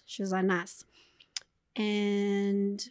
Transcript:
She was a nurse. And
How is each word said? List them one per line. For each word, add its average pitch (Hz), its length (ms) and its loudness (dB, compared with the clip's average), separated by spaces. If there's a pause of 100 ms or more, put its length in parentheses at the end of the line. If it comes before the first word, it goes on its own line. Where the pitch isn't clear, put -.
She - 160 -8
was 190 80 -2
a 185 100 2
nurse. 185 440 0 (920)
And 202 1160 0